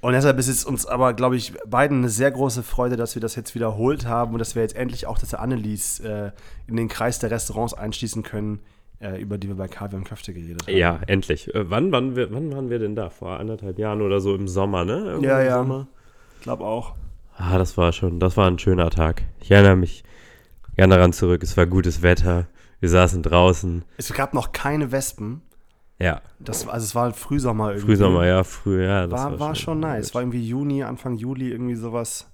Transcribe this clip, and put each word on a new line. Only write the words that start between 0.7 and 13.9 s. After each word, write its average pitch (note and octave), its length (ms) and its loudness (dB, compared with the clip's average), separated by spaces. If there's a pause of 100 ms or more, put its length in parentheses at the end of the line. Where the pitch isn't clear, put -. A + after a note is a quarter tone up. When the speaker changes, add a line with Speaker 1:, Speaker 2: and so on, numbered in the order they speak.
Speaker 1:
aber, B2 300 0
glaub B2+ 180 0
ich, A#2+ 200 -4 (120)
beiden C3+ 340 2
eine B2 100 0
sehr B2 240 2
große B2+ 320 -2
Freude, B2 320 -2
dass A#2 180 -4
wir A2+ 80 -6
das A2+ 140 -6
jetzt A#2 180 -12
wiederholt A#2 500 -2
haben A#2 280 -2
und A2+ 80 -4
dass - 160 -6
wir A#2 60 0
jetzt G#2+ 120 -2
endlich - 320 -6
auch - 100 -2
das - 160 0
Annelies, G#2+ 680 -4
äh, G#2 320 -6 (340)
in A2+ 80 -8
den A2+ 140 -2
Kreis A#2 320 -4
der A2+ 100 -4
Restaurants A2+ 420 -4
einschließen A2 520 -8
können, G#2 340 -6 (400)
äh, G2 240 -10
über G2+ 160 -8
die G2 80 -8
wir G2 80 -6
bei F#2 140 -8
Kaviar G2 320 -10
und F2+ 80 -8
Köfte - 260 -14
geredet E2+ 320 -12
haben. G2 100 0
Speaker 2:
Ja, F2 300 4
endlich. - 480 -2
Äh, G2 160 -2
wann, D3 220 0
wann, B2+ 240 0
wir, A#2 160 -2
wann D3 200 -6
waren C3+ 160 -6
wir A#2+ 120 -4
denn G#2 160 -4
da? F#2+ 140 -6
Vor F#2 280 -10
anderthalb G2+ 400 -8
Jahren G#2+ 240 -2